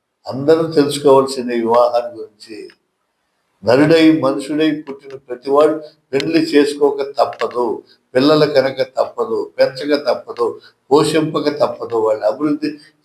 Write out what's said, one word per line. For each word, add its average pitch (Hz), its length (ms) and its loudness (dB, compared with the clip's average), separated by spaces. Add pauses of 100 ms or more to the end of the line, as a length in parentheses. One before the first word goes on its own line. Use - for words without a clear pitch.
(280)
అందరూ 151 440 0
తెలుసుకోవాల్సిన 135 760 2
వివాహాన్ని 120 720 0
గురించి. 107 480 -18 (960)
నరుడై 151 560 4
మనుషుడై 151 600 -2
పుట్టిన 135 360 -16
ప్రతివాడు 143 640 0 (300)
పెళ్లి 156 260 0
చేసుకోక 143 640 2
తప్పదు, 120 800 -4 (320)
పిల్లలు 151 320 4
కనుక 135 360 0
తప్పదు, 113 760 -4
పెంచక 147 500 0
తప్పదు, - 520 -4 (320)
పోషింపక 151 560 0
తప్పదు, 117 480 -4
వాళ్ళు 107 300 0
అభివృద్ధి 147 520 -4 (260)